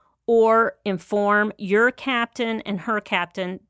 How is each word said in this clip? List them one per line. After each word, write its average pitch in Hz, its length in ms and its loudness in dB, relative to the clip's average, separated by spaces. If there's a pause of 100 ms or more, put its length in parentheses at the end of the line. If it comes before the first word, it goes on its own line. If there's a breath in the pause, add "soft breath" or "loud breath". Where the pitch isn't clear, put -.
(260)
or 226 480 4 (100)
inform 208 720 0
your 208 320 2
captain 233 680 -4
and 202 220 -8
her 214 180 -4
captain 185 580 -6 (120)